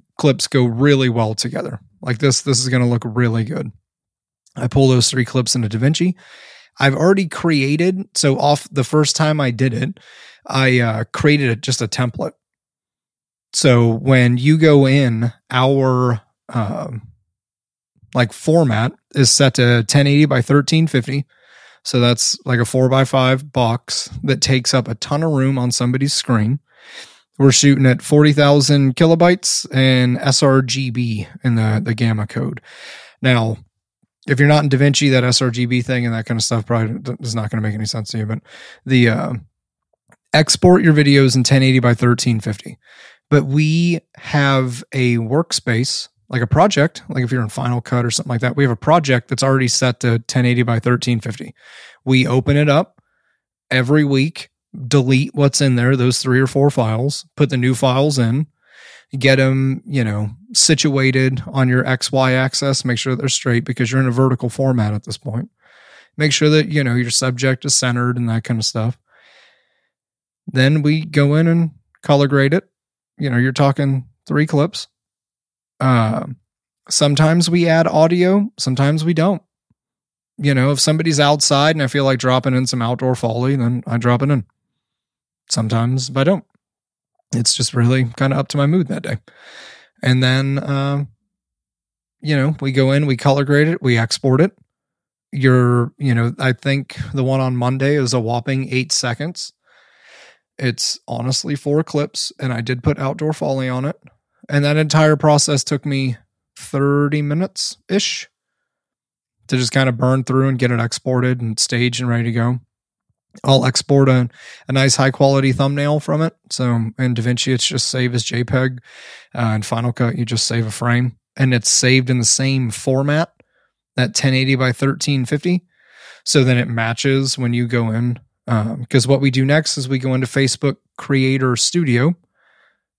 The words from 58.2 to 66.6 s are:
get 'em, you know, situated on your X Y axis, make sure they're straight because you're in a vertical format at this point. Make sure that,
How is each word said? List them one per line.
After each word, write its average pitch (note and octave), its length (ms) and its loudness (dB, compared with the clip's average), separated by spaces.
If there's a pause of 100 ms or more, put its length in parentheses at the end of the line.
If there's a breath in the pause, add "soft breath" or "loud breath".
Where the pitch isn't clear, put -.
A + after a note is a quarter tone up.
get C3+ 220 2
'em, C3+ 480 0
you C#3 160 -4
know, G#2 280 -4 (220)
situated C3 920 2
on C3 220 0
your B2+ 180 0
X B2+ 240 -2
Y C3 220 2
axis, C3 520 -2
make A#2+ 140 -2
sure C3 160 -4
they're B2+ 140 -4
straight A#2+ 360 -2
because A#2+ 280 -4
you're C3+ 80 0
in C3 80 0
a A#2+ 40 0
vertical B2+ 360 0
format A#2+ 440 0
at G#2 120 -6
this - 140 -10
point. A#2 320 -8 (680 soft breath)
Make D3+ 160 0
sure D3+ 180 2
that, D3+ 160 4